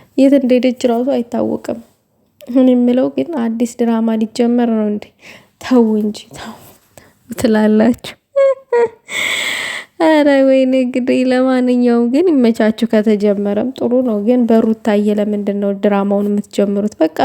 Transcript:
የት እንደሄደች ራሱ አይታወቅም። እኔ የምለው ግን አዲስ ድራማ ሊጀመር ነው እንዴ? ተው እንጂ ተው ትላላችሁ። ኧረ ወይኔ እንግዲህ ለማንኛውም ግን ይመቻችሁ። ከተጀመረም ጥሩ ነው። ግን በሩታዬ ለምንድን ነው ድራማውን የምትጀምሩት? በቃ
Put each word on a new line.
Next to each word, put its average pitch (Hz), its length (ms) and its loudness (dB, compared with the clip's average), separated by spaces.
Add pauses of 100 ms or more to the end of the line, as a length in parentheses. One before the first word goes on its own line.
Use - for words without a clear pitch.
(160)
የት 269 180 4
እንደሄደች 254 520 0
ራሱ 240 240 0
አይታወቅም። 233 680 -4 (680)
እኔ 254 200 2
የምለው 247 420 2
ግን 269 260 -6
አዲስ 233 400 -4
ድራማ 226 400 0
ሊጀመር 233 540 0
ነው 220 160 0
እንዴ? 208 180 -6 (560)
ተው 240 240 2 (120)
እንጂ 214 220 -4 (140)
ተው - 220 -18 (760)
ትላላችሁ። 220 840 0 (1800)
ኧረ 311 280 4 (140)
ወይኔ 262 380 2
እንግዲህ 254 460 -2
ለማንኛውም 247 840 0
ግን 285 180 0
ይመቻችሁ። 233 640 0
ከተጀመረም 208 840 0
ጥሩ 240 180 -4 (100)
ነው። 226 200 -2
ግን 247 220 2
በሩታዬ 220 720 0
ለምንድን 208 440 -4
ነው 202 180 -2
ድራማውን 202 520 0
የምትጀምሩት? 208 680 -2
በቃ 320 260 -2